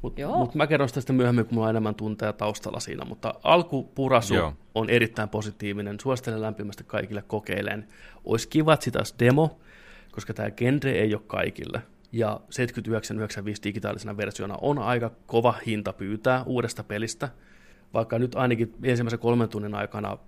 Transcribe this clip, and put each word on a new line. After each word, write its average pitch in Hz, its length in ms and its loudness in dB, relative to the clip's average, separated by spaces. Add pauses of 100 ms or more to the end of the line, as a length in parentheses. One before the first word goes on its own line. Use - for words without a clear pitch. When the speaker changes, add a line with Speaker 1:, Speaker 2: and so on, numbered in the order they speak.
Speaker 1:
Mut, 127 160 -8
Speaker 2:
Joo. 151 200 -2
Speaker 1:
mut 123 160 0
mä 151 120 2
kerron 143 220 4
sitä 131 120 -4
sitten 127 160 0
myöhemmin, 120 300 6
kun 120 80 -4
mulla 113 120 2
on 110 40 2
enemmän 110 240 2
tunteja 107 380 -4
taustalla - 480 -4
siinä, - 240 -8
mutta - 380 -8
alkupurasu 131 920 4
Speaker 3:
Joo. 82 180 4 (220)
Speaker 1:
on 110 160 2
erittäin 113 380 4
positiivinen. 104 720 -4
Suosittelen 123 420 -4
lämpimästi 104 440 -8
kaikille 101 360 -6
kokeileen. 104 640 -4 (360)
Ois - 220 0
kiva, 156 280 4
että - 100 -2
sitä 113 140 -2
olisi - 200 -4
demo, 139 400 6 (540)
koska - 220 -10
tää 107 160 -4
genre 135 420 0
ei 107 220 2
ole 107 120 -6
kaikille. - 560 -4 (300)
Ja 110 280 -2 (100)
seitsemänkymmentäyhdeksän 110 680 -4
yhdeksänkymmentäviisi 107 460 -6
digitaalisena 104 540 -6
versiona 101 440 -6
on 143 180 0
aika 117 320 0 (160)
kova 117 280 4 (120)
hinta 104 260 -2
pyytää 107 540 0
uudesta 117 380 -4
pelistä. 113 440 -6 (680)
Vaikka 117 240 0
nyt 123 160 0
ainakin 117 480 0
ensimmäisen 117 360 0
kolmen 117 300 4
tunnin 104 260 -6
aikana 101 540 -6